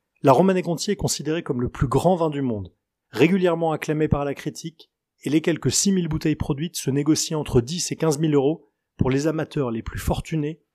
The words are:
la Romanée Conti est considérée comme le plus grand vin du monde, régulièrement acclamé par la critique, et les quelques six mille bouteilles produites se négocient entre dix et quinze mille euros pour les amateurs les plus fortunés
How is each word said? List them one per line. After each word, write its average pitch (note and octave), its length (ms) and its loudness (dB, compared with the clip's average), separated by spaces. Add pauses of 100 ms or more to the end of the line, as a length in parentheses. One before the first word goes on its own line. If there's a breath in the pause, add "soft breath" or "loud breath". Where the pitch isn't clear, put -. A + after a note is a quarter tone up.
(220)
la C#3 120 8
Romanée F3+ 280 4
Conti F3 300 -4
est F#3+ 40 -4
considérée D3+ 460 -4
comme B2 200 -4
le B2 80 -2
plus - 180 -2
grand D#3+ 280 2
vin E3 140 0
du C#3+ 140 -4
monde, G#2 300 -4 (360)
régulièrement E3 600 2
acclamé D3+ 360 -2
par C#3+ 160 -2
la C#3 120 -4
critique, - 560 -12 (320)
et C3 80 -6
les D#3 100 2
quelques D3+ 300 0
six - 200 2
mille F3+ 160 2
bouteilles D3+ 280 -2
produites D3+ 400 -4
se - 160 -4
négocient D3+ 480 0
entre C3 200 2
dix D3 320 -2
et C#3+ 40 -6
quinze D#3 240 0
mille D#3 160 2
euros C#3+ 340 2 (280)
pour B2+ 120 2
les C#3 160 2
amateurs D3+ 460 -2
les A2+ 100 -6
plus - 160 -12
fortunés D#3 640 -4 (140)